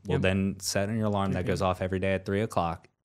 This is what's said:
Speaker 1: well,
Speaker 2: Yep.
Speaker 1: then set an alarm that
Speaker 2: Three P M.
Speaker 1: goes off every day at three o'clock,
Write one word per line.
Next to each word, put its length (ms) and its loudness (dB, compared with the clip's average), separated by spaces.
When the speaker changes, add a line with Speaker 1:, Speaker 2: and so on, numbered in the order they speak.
Speaker 1:
well, 100 0
Speaker 2:
Yep. 60 2
Speaker 1:
then 380 2
set 300 -2
an 120 -2
alarm 320 2
that 60 0
Speaker 2:
Three 60 -2
P 40 0
M. 40 0
Speaker 1:
goes 80 -2
off 200 2
every 180 0
day 140 2
at 120 -2
three 160 0
o'clock, 460 -2